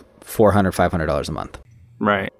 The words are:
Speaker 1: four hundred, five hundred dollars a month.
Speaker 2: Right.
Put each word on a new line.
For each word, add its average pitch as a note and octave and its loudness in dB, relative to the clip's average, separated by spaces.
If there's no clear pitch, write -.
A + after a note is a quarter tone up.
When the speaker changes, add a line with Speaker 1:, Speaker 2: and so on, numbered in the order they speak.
Speaker 1:
four G#2 2
hundred, G2 2
five F2 0
hundred D#2+ -2
dollars C#2+ -4
a - -10
month. - -10
Speaker 2:
Right. G2+ -2